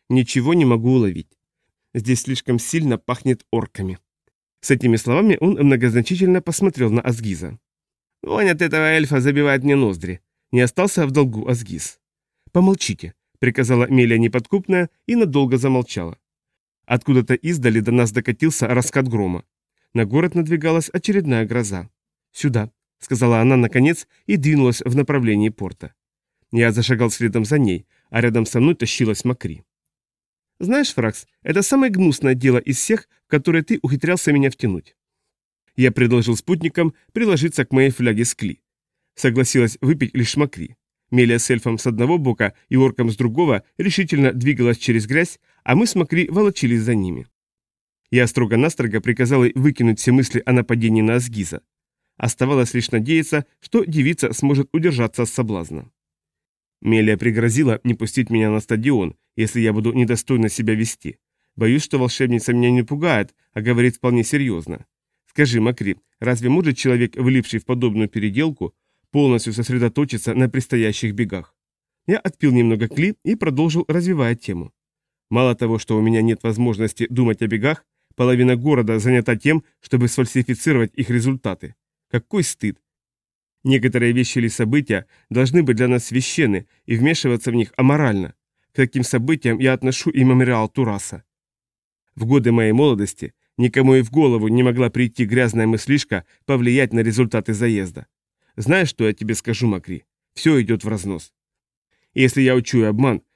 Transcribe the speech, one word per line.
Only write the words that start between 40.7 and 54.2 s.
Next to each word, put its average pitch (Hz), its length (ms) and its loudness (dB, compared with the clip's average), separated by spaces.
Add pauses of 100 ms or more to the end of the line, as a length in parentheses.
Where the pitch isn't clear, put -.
Мелия 120 260 4
с - 140 -2
эльфом 113 260 -2
с - 80 -8
одного 123 320 0
бока 117 360 -2 (160)
и 127 60 0
орком 127 360 2
с 101 40 -6
другого 123 480 0 (140)
решительно 165 560 0
двигалась 120 440 0
через 113 280 0
грязь, 156 340 -2 (240)
а 127 120 0
мы 220 100 4
с - 80 -2
Макри 170 360 0
волочились 143 520 0
за 117 140 0
ними. 87 320 -4 (800)
Я 123 160 2
строго-настрого 117 760 0
приказал 123 420 0
ей 123 100 2
выкинуть 127 460 0
все 127 120 0
мысли 123 340 2
о 123 80 0
нападении 113 480 2
на 113 140 2
Азгиза. 113 460 -6 (560)
Оставалось 127 560 -2
лишь 120 160 -2
надеяться, 147 560 0 (140)
что - 260 0
девица 135 480 0